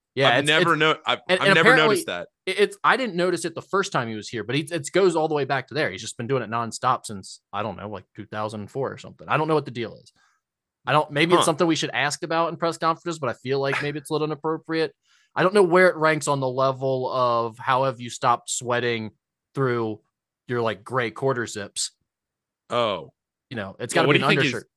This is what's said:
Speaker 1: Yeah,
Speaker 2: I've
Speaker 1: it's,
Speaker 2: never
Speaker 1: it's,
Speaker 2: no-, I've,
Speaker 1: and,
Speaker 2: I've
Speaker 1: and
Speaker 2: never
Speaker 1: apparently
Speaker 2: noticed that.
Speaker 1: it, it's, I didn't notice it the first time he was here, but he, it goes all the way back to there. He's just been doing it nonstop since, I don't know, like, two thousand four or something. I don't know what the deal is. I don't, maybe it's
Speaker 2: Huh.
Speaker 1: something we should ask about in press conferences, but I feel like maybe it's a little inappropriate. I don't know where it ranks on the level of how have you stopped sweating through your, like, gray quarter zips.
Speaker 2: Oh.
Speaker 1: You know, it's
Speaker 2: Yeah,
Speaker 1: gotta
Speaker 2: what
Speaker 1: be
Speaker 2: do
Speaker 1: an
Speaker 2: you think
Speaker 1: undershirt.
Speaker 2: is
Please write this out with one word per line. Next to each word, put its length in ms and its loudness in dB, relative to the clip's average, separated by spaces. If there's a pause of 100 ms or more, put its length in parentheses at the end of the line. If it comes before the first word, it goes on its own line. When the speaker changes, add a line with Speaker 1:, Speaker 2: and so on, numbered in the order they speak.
(160)
Speaker 1:
Yeah, 160 2
Speaker 2:
I've 80 4
Speaker 1:
it's, 80 0
Speaker 2:
never 260 4
Speaker 1:
it's, 80 2
Speaker 2:
no-, 240 4
I've, 140 0 (100)
Speaker 1:
and, 100 2
Speaker 2:
I've 100 0
Speaker 1:
and 60 8
Speaker 2:
never 180 6
Speaker 1:
apparently 160 6
Speaker 2:
noticed 180 0
that. 220 -6 (180)
Speaker 1:
it, 120 -4
it's, 240 0
I 140 4
didn't 200 -4
notice 280 0
it 100 -6
the 60 -10
first 320 -2
time 160 0
he 60 -6
was 160 -10
here, 140 -6
but 100 -4
he, 80 0
it 280 -8
goes 240 4
all 140 0
the 60 -2
way 100 0
back 240 -4
to 60 -12
there. 160 -2
He's 100 -10
just 160 -12
been 100 -8
doing 160 0
it 60 -10
nonstop 560 -2
since, 380 -14 (100)
I 100 -4
don't 140 -6
know, 140 -12
like, 140 -12 (120)
two 80 -14
thousand 460 -8
four 200 -6
or 60 -12
something. 320 -20
I 80 2
don't 100 0
know 80 2
what 120 0
the 40 -14
deal 240 -8
is. 160 -20 (760)
I 60 0
don't, 180 2
maybe 240 2
it's 60 8
Speaker 2:
Huh. 40 4
Speaker 1:
something 220 2
we 100 2
should 140 -4
ask 320 -2
about 260 0
in 80 -8
press 220 -4
conferences, 400 -2
but 100 -4
I 60 -4
feel 260 -4
like 220 -2
maybe 160 -4
it's 100 -14
a 60 -2
little 120 0
inappropriate. 680 -4 (400)
I 80 2
don't 100 4
know 100 8
where 260 6
it 80 0
ranks 320 2
on 120 0
the 80 0
level 640 0
of 460 0
how 260 0
have 160 -4
you 80 -10
stopped 400 0
sweating 640 -2 (440)
through 460 -2 (480)
your, 140 -2
like, 200 -2
gray 280 -4
quarter 360 -2
zips. 440 -8 (800)
Speaker 2:
Oh. 420 -2 (380)
Speaker 1:
You 80 -10
know, 200 -10
it's 140 -6
Speaker 2:
Yeah, 60 2
Speaker 1:
gotta 100 4
Speaker 2:
what 60 6
Speaker 1:
be 60 4
Speaker 2:
do 40 0
Speaker 1:
an 60 4
Speaker 2:
you 60 4
think 100 2
Speaker 1:
undershirt. 160 -4
Speaker 2:
is 140 -18